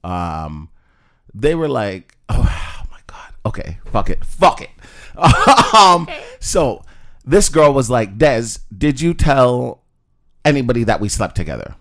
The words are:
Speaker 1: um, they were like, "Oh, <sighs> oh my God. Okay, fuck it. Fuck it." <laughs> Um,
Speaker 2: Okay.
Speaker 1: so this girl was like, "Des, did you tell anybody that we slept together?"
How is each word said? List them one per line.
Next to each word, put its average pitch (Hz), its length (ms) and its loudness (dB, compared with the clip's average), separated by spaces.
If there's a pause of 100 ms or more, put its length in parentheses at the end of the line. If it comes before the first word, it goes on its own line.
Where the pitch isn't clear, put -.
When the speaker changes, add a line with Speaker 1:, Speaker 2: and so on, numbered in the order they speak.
Speaker 1:
um, 80 640 -8 (640)
they 139 200 -2
were 160 140 -4
like, 104 480 -8 (120)
"Oh, - 140 0
<sighs> - 380 -4
oh - 100 -10
my - 160 -18
God. - 240 -20 (160)
Okay, - 400 -8
fuck - 240 -2
it. - 140 -2
Fuck - 380 0
it." - 80 -18 (460)
<laughs> 233 580 2
Um, 180 280 6
Speaker 2:
Okay. - 200 -12 (180)
Speaker 1:
so 143 420 -2 (420)
this 175 260 2
girl 151 220 6
was 131 180 0
like, 107 280 -2
"Des, 120 400 0 (180)
did 139 240 0
you 170 140 0
tell 127 680 2 (640)
anybody 127 400 0
that 104 160 0
we 104 80 -4
slept - 280 -4
together?" 73 440 -8